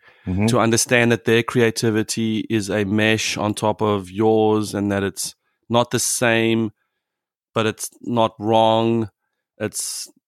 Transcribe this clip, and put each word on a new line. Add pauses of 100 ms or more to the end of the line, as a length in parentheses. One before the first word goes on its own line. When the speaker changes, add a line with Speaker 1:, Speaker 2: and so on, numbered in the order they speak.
(280)
Speaker 1:
Mm-hmm.
Speaker 2:
to
understand
that
their
creativity
is
a
mesh
on
top
of
yours
and
that
it's (340)
not
the
same, (840)
but
it's (120)
not
wrong. (480)
It's (200)